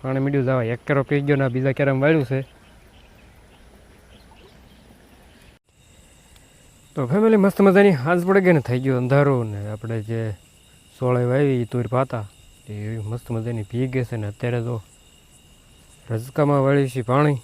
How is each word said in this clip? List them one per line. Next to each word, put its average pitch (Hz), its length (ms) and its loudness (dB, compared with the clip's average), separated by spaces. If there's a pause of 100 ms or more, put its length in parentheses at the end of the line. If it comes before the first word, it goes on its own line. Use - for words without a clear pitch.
પાણી 131 180 -4
મીડ્યું 139 260 0
જવા. 127 180 0
એક 117 220 -4
કેરો 139 180 0
પી 143 180 0
ગયો 143 140 0
ને 135 80 0
આ 131 60 0
બીજા 127 220 -2
કેરામાં 135 300 0
વાળ્યું 151 240 2
છે. 131 160 -4 (4000)
તો 131 120 -4
ફેમિલી 214 280 4
મસ્ત 196 260 2
મજાની 196 300 6
હાંજ 165 340 0
પડી 196 160 4
ગઈ 180 100 4
ને 160 80 4
થઈ 123 200 -2
ગયું 131 180 0
અંધારું 127 500 2
ને 101 200 -8
આપણે 110 340 -6
જે 110 320 -6 (680)
સોળે 123 260 0
વાવી 127 400 0
તુર 120 220 -4
પાતા 123 400 -2 (420)
એ 104 280 -8
મસ્ત 110 340 -8
મજાની 113 320 -4
પી 120 240 -4
ગઈ 127 160 -2
છે 117 140 -8
ને 107 100 -6
અત્યારે 120 340 -4
તો 117 220 -6 (1300)
રજકામાં 135 540 0
વાળી 139 260 2
છે 127 120 -6
પાણી. 139 420 2